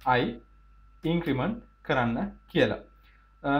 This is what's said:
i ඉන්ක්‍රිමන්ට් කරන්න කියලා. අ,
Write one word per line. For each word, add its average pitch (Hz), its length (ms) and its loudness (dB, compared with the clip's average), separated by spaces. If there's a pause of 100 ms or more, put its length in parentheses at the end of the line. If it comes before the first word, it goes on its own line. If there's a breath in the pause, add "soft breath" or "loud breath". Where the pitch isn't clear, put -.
(180)
i 123 60 4 (800)
ඉන්ක්‍රිමන්ට් 160 540 -2 (260)
කරන්න 120 340 0 (300)
කියලා. 120 340 0 (600 soft breath)
අ, 147 60 -2 (100)